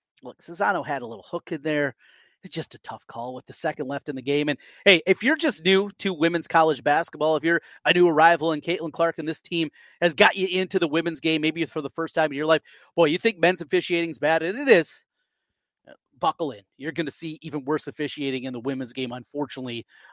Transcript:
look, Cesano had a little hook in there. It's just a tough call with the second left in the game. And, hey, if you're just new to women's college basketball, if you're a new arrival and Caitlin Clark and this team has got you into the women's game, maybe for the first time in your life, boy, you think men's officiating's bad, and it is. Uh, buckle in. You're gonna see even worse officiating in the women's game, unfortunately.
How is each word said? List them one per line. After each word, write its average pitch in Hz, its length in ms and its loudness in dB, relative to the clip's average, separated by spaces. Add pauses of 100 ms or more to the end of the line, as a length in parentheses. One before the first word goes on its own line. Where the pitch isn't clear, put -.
(240)
look, 127 160 -16
Cesano 175 460 -2
had 139 160 -6
a 120 60 -10
little 110 220 -14
hook - 220 -10
in 151 100 -6
there. 147 340 -2 (480)
It's - 100 -14
just 156 220 -8
a 113 40 -20
tough - 280 -16
call 120 260 -10
with 127 120 -14
the 127 80 -16
second 151 340 -6
left 139 220 -8
in 131 80 -8
the 127 40 -10
game. 143 280 0
And, 139 100 -2 (240)
hey, 185 240 6
if 190 160 2
you're 294 140 2
just 285 260 -2
new 190 260 2 (100)
to 190 140 -2
women's 165 340 0
college 160 360 2
basketball, 151 540 0
if 143 80 -6
you're 165 160 2 (240)
a 160 80 4
new 175 120 6
arrival 165 460 6
and 151 100 -4
Caitlin 165 300 -4
Clark 165 260 0
and 156 80 -8
this 165 140 -6
team 165 300 -4 (320)
has 175 120 4
got 202 220 6
you 190 120 0
into 185 300 -2
the 170 100 2
women's 160 340 -2
game, 160 200 0
maybe 160 240 -2
for 156 160 -6
the 135 80 -8
first 165 260 -8
time 156 160 2
in 135 60 -8
your 151 80 -2
life, 156 160 4 (360)
boy, 170 80 6
you 151 120 2
think 214 220 0
men's 170 220 2
officiating's 170 580 -2
bad, 160 240 2
and 196 160 -6
it 285 80 -4
is. 180 380 4 (840)
Uh, - 60 -20 (260)
buckle 160 320 -2
in. 101 120 -18 (140)
You're 147 140 -8
gonna 151 200 -4
see 160 300 -10
even 151 220 -8
worse 147 240 -2
officiating 139 560 -6
in 131 80 -8
the 123 80 -10
women's 127 320 -6
game, 127 220 -8
unfortunately. 127 720 -8 (280)